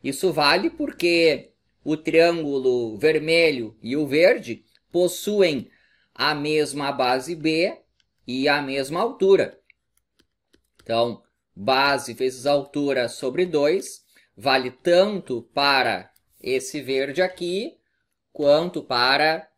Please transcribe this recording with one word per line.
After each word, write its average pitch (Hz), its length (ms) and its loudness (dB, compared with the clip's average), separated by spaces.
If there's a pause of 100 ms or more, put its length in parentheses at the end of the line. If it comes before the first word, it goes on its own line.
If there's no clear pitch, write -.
Isso 156 300 -2
vale 156 380 2
porque 170 800 0 (300)
o 151 120 -2
triângulo 143 1000 0
vermelho 156 800 0
e 117 160 -6
o 151 120 -2
verde 156 580 2 (260)
possuem 175 760 0 (460)
a 143 180 0
mesma 147 580 -2
base 131 440 -2
B 160 440 -2 (460)
e 131 240 -2
a 143 100 2
mesma 139 420 -6
altura. 196 600 2 (1200)
Então, 113 400 -2 (340)
base 131 600 0
vezes 127 320 -4
altura 139 600 0
sobre 135 380 -4
dois 160 580 -2 (320)
vale 131 360 0
tanto 175 720 0 (100)
para 127 580 0 (300)
esse 131 400 -4
verde 135 400 -4
aqui, 185 560 -4 (540)
quanto 156 520 0
para 143 640 0 (100)